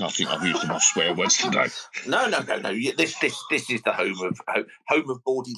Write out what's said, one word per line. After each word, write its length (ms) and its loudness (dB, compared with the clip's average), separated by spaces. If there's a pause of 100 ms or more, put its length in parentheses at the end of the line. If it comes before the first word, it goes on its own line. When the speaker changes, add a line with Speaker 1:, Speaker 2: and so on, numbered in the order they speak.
Speaker 1:
I 80 0
think 200 -2
I've 160 -2
used 200 0
enough 180 0
swear 300 2
words 240 2
today. 300 2 (180)
Speaker 2:
<laughs> 220 -12
No, 200 2
no, 140 0
no, 180 -2
no. 120 -4
You, 220 0
this, 260 0
this, 300 0
this 200 0
is 140 -2
the 100 4
home 280 0
of 160 -2 (120)
ho-, 160 0 (240)
home 200 2
of 140 -6
bawdy 340 -2